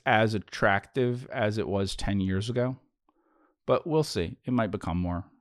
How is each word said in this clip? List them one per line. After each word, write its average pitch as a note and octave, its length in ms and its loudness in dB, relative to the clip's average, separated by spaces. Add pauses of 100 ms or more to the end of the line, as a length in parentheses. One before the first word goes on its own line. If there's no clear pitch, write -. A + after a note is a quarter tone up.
as A2 260 4
attractive A#2+ 960 0
as G#2+ 280 -2
it C#2 100 -2
was G2 260 -2
ten G2+ 260 -2
years F#2+ 280 0
ago, B2 300 -2 (880)
but - 200 2
we'll D#3 160 2
see. G2 420 -4
It B2+ 80 -4
might A2+ 180 2
become F2+ 280 -4
more F2 280 -2 (140)